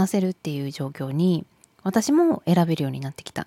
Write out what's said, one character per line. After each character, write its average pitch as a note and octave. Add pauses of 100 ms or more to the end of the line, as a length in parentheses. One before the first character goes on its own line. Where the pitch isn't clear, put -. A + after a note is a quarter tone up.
せ G3
る F#3
っ F3+
て -
い C#3
う C#3
状 C3+
況 C3+
に、 E3+ (380)
私 G#3+
も E4
選 E3+
べ E3
る D3+
よ C3+
う C3
に C3+
な C3+
っ -
て -
き -
た。 -